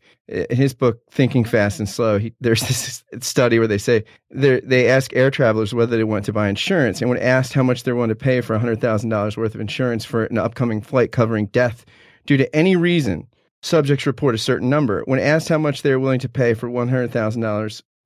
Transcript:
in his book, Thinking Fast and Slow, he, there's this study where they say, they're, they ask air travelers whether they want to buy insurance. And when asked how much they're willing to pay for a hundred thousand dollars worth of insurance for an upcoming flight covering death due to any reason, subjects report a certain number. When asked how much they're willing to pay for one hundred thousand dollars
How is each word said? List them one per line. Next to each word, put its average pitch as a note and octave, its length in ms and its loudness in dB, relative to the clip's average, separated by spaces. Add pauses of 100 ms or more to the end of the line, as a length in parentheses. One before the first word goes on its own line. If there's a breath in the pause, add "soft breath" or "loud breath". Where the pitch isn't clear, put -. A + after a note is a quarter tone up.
(280 soft breath)
in G#2 280 -6
his C3+ 180 2
book, A#2 260 0 (120)
Thinking B2+ 320 2
Fast G#2 360 0
and G#2+ 80 -4
Slow, G#2+ 320 -2
he, A2+ 220 -6
there's A#2 200 2
this - 420 -4 (180)
study A#2+ 380 2
where A2+ 80 2
they G#2 100 0
say, A2 260 0 (280 soft breath)
they're, C3 300 2
they B2 280 2
ask C3 260 2
air C3 140 4
travelers A2 440 0
whether A#2 220 0
they A2 80 2
want G#2+ 220 -2
to G#2+ 80 -4
buy G#2+ 160 0
insurance. A#2+ 520 0
And A#2 80 0
when B2 100 0
asked B2+ 340 0
how C3+ 100 2
much B2+ 200 0
they're B2 120 -2
willing A#2 140 0
to A2 60 -2
pay B2+ 260 0
for A2 120 -4
a G#2+ 60 0
hundred A2+ 220 -2
thousand A2+ 280 0
dollars G#2 280 -2
worth A2 180 -2
of A2 60 -8
insurance A2+ 420 -4
for A2+ 220 -4
an A#2 120 -2
upcoming A2+ 440 -2
flight B2 300 0
covering A2 360 0
death A#2+ 380 -2 (400 soft breath)
due C#3+ 120 2
to C3+ 180 0
any F3+ 200 4
reason, E3 520 0 (340)
subjects C#3+ 460 0
report C3 280 0
a A2 40 -2
certain A#2+ 300 -2
number. C3 360 0
When C3 140 0
asked D3+ 300 0
how D#3+ 80 2
much D3 260 -2
they're C3+ 160 2
willing C3 220 0
to B2+ 80 -6
pay A#2+ 240 2
for A#2+ 160 -6
one A#2+ 200 -4
hundred B2 220 -2
thousand A2+ 320 -2
dollars A2 400 -6 (220)